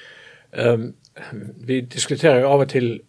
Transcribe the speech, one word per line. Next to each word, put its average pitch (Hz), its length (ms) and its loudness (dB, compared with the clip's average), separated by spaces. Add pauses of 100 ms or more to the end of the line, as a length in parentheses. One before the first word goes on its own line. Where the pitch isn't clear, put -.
(540)
Ehm, 120 400 0 (720)
vi 131 160 -2
diskuterer 127 600 2
jo 139 120 2
av 143 80 4
og 131 80 0
til 120 400 -2